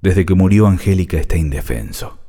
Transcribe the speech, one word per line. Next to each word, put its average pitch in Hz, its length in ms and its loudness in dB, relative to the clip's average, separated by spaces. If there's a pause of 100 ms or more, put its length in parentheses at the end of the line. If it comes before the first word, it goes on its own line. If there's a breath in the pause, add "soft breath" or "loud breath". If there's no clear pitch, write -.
Desde 92 240 2
que 92 80 2
murió 98 320 4
Angélica 95 500 0
está 78 220 0
indefenso. 65 920 -6